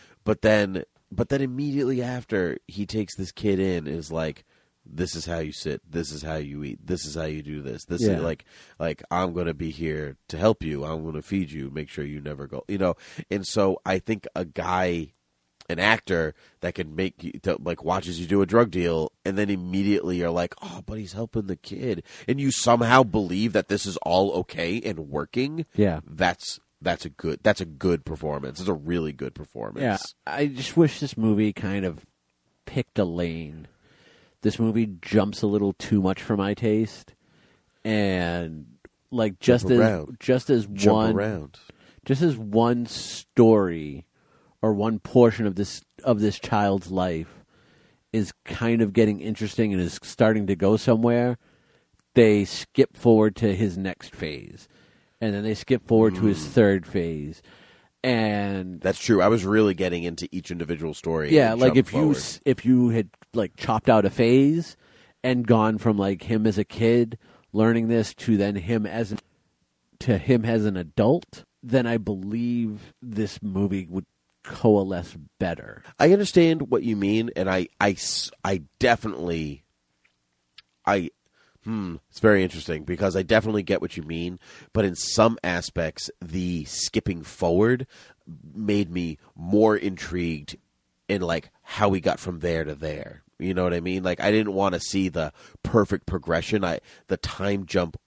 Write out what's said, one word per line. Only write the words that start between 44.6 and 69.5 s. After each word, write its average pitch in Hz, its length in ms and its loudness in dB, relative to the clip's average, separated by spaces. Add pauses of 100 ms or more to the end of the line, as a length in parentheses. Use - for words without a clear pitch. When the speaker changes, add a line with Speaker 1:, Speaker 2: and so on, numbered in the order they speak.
Speaker 2:
or 110 100 2
one 107 260 0
portion 117 480 6
of 95 80 -2
this, 95 280 -6 (200)
of 113 180 2
this 104 180 0
child's 98 520 0
life 90 540 -4 (680)
is 110 200 -2 (120)
kind 117 380 0
of 101 100 0
getting 107 280 2
interesting 107 520 -2
and 92 100 0
is 85 200 -4
starting 110 440 2
to 95 100 0
go 98 200 2
somewhere, 120 600 2 (760)
they 107 300 6
skip - 520 -2
forward 107 400 6
to 104 180 0
his 92 220 -2
next - 380 -10
phase, 65 520 -12 (540)
and 107 140 -2
then 101 100 -4
they 110 100 -2
skip - 320 -2
forward 110 280 6
to 98 80 -2
his 101 160 2
Speaker 1:
Mm. - 100 -10
Speaker 2:
third 98 380 4
phase, 80 560 -6 (600)
and 101 800 -2
Speaker 1:
That's 95 180 0
true. 107 220 4
I 95 80 6
was 110 160 4
really 104 300 4
getting 87 300 -2
into 85 280 -8
each 90 180 -8
individual 82 440 -6
story 80 400 -2
Speaker 2:
Yeah, 120 180 6
Speaker 1:
and 120 80 0
Speaker 2:
like, 165 140 6
Speaker 1:
jump 131 120 6
Speaker 2:
if - 60 -12
you 123 80 0
Speaker 1:
forward. 156 160 4
Speaker 2:
s-, - 280 -10
if 131 200 0
you 123 260 6
had, 113 200 -2 (240)
like, 107 220 -2
chopped - 340 0
out 110 140 8
a 190 60 4
phase 139 640 4 (460)
and 123 240 0
gone 110 320 4
from, 107 200 2
like, 98 260 0
him 110 220 0
as 98 120 2
a 104 60 0
kid 117 540 2 (340)
learning 113 360 4
this 113 260 0
to 113 220 0
then 101 200 0
him 104 300 -2
as 104 260 -6
an, 104 60 -8 (840)